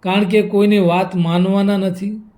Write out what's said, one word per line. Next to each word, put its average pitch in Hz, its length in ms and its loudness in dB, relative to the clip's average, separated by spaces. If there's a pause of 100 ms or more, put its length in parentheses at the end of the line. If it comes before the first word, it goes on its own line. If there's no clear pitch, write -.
કારણ 185 280 0
કે 214 180 2
કોઈની 208 380 2
વાત 185 300 0
માનવાના 190 680 0
નથી 196 320 -6 (240)